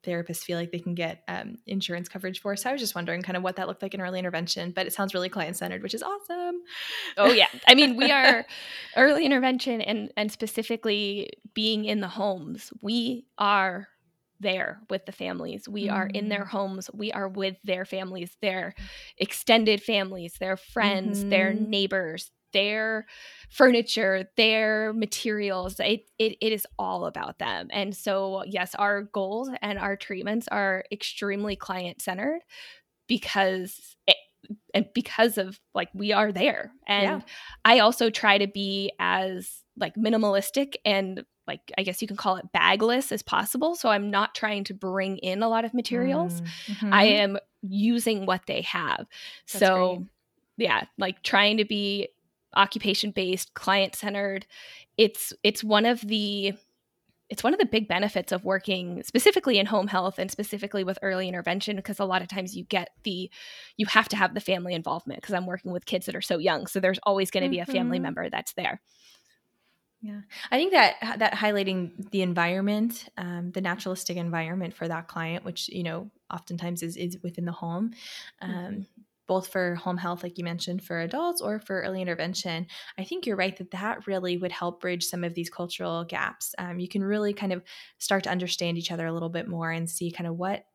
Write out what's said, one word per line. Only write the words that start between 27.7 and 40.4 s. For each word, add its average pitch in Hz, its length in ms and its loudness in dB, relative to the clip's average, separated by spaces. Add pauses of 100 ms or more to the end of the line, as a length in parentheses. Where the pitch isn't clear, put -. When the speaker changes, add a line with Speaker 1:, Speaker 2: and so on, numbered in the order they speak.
Speaker 2:
And 202 240 -4
so, 190 500 -2
yes, 190 300 -4
our 202 280 0
goals 208 460 -4 (120)
and 202 180 -4
our 196 160 -2
treatments 208 560 -4
are 196 400 0
extremely 202 640 -4
client-centered 190 840 -4 (680)
because 185 880 0 (120)
it, - 100 8 (560)
and 196 200 4
because 226 440 2
of, 190 220 -4 (140)
like, 180 220 -2
we 202 160 0
are 208 200 6
there. 214 420 0 (120)
And 202 360 2
Speaker 1:
Yeah. - 0 - (440)
Speaker 2:
I 233 140 10
also 233 300 6
try 208 280 6
to 202 100 4
be 196 520 -2
as, 185 640 -2 (140)
like, - 180 -4
minimalistic 220 800 2 (100)